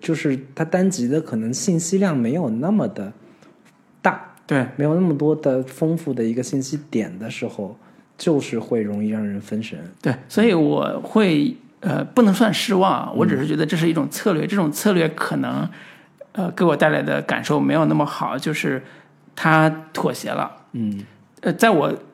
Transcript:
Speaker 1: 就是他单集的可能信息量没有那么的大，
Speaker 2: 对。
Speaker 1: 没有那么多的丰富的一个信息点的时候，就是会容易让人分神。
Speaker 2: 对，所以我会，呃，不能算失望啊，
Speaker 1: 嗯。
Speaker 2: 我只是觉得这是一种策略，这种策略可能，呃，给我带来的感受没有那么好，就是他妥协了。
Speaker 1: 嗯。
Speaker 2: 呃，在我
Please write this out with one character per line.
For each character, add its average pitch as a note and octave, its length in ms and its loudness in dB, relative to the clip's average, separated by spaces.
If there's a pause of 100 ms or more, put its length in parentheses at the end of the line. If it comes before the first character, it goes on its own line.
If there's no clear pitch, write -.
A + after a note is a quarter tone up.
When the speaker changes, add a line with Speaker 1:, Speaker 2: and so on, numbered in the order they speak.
Speaker 1:
就 E3 140 -2
是 C#3 240 -2 (160)
他 D#3+ 100 -4
单 F#3 240 2
集 A#2+ 200 -2
的 D3+ 120 0
可 D#3 140 -6
能 A2+ 180 -2
信 D#3+ 280 0
息 F#3+ 180 0
量 F#3 180 2
没 A#2+ 180 0
有 E3 140 0
那 B2 220 -2
么 F3+ 160 2
的 G2 260 -8 (880)
大， - 340 -2 (120)
Speaker 2:
对。 C3+ 180 2 (120)
Speaker 1:
没 C#3+ 80 0
有 D3+ 100 2
那 F3 60 2
么 E3 160 2
多 D3+ 180 2
的 C3+ 300 0
丰 D#3+ 320 -2
富 C#3 180 -4
的 A#2+ 80 -2
一 A2+ 100 0
个 B2+ 100 -2
信 C3+ 200 -4
息 D3 160 -6 (120)
点 F#2 280 -4
的 A2 100 -10
时 - 180 -8
候， F#2+ 300 -10 (400)
就 D3+ 240 0
是 A#2+ 180 -6
会 A2+ 220 -2
容 G#2 240 -2
易 G#2+ 40 0
让 G#2+ 180 -2
人 G2+ 140 -6
分 G#2+ 220 -6
神。 - 160 -12 (220)
Speaker 2:
对， D#3+ 140 0 (140)
所 G#3+ 160 2
以 A3+ 100 6
我 D3 480 2
会， E3 520 2 (260)
呃， - 240 -2
不 - 180 4
能 G3+ 100 8
算 G#3+ 220 4
失 - 200 -2
望 F#3 180 4
啊， - 200 -4
Speaker 1:
嗯。 - 60 -2
Speaker 2:
我 - 80 4
只 C#3 100 2
是 C#3 100 0
觉 D#3 100 -2
得 D#3 100 0
这 E3+ 100 -2
是 E3 120 2
一 D#3+ 40 4
种 D3 160 -2
策 - 240 -2
略， D#3 140 0
这 F#3 80 -4
种 E3+ 160 0
策 G#3 220 2
略 E3 180 4
可 - 280 -4
能， C3+ 300 -2 (640)
呃， F3+ 200 -4
给 F#3 120 0
我 D3+ 120 4
带 D#3 140 4
来 C#3+ 120 0
的 C#3+ 200 -2
感 - 200 -2
受 D3 160 0
没 C#3 160 2
有 D#3+ 120 4
那 D3+ 80 2
么 D3 120 2
好， C3+ 320 -6
就 D3+ 160 -4
是 C3+ 260 -4 (540)
他 D#3+ 340 6 (240)
妥 D3 200 -2
协 - 180 -8
了。 - 180 -2 (240)
Speaker 1:
嗯。 G#2 280 -4 (420)
Speaker 2:
呃， F3+ 120 0
在 A3+ 160 4
我 D3+ 220 2 (220)